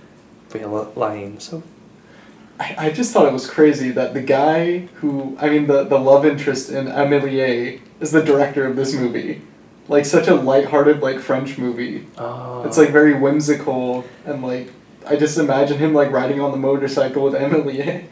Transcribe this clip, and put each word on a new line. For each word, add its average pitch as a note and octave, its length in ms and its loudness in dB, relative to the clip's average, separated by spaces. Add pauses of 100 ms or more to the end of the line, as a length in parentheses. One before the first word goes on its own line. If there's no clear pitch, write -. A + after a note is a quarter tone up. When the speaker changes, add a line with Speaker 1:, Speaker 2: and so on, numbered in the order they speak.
(480)
Speaker 1:
But A2 120 -10
yeah, G#2+ 80 -10
Li-, G#2+ 260 -6
Lion, G#2 460 -6
so. E3 240 -14 (960)
Speaker 2:
I, - 180 -10
I D#3 120 -2
just A#3+ 220 -2
thought F3 140 6
it C3+ 60 2
was B2+ 180 -8
crazy C3+ 400 4
that C3 240 -2
the C3+ 80 -6
guy D#3+ 640 0 (140)
who, C#3 400 -4
I D3+ 80 0
mean, D3 180 2
the, C#3 160 4
the C#3 160 2
love C3+ 260 6
interest C#3 460 -2
in C3+ 160 -6
Amélie C3+ 960 0 (180)
is C#3+ 140 -6
the D#3 100 4
director C#3 420 2
of B2 120 -4
this C3+ 180 -2
movie. - 480 -4 (460)
Like, D3 160 2
such E3 240 2
a E3+ 80 6
lighthearted, C#3+ 640 2
like, C3+ 180 -2
French C3+ 400 -4
movie. B2 480 -6 (100)
Speaker 1:
Oh. B2 480 -10
Speaker 2:
It's, D#3 140 0
like, D3 120 6
very D3 240 6
whimsical, C3+ 880 -2 (200)
and, C#3 180 -10
like, B2+ 280 -8 (340)
I D3 120 0
just D3+ 220 0
imagine C#3 400 2
him, D#3 160 2
like, C#3+ 180 4
riding C#3 280 0
on C#3 120 -2
the C3+ 60 -4
motorcycle C3+ 680 0
with C3+ 100 0
Amélie C#3 760 -2